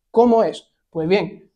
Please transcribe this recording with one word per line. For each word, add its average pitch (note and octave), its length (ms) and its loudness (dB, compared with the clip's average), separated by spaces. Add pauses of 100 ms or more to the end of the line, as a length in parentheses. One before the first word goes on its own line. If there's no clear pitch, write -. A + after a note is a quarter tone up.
¿Cómo A3+ 340 2
es? - 280 -8 (180)
Pues D#3+ 180 -6
bien, - 480 -4